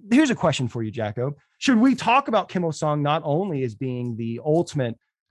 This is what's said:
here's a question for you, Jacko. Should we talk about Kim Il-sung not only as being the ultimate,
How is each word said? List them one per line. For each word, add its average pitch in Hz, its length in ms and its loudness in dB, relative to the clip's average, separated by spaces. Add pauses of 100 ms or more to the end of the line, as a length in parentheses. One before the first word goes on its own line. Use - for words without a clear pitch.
(120)
here's 277 180 6
a 202 60 0
question 139 320 0
for 117 160 -6
you, 110 80 -6
Jacko. 117 460 -4 (220)
Should 254 180 4
we 254 180 4
talk 269 320 2
about 208 220 0
Kim 180 160 -2
Il-sung 151 360 -2
not 147 220 0
only 156 400 -2
as 110 100 -4
being 123 440 -6
the 117 260 -6
ultimate, 151 540 0 (340)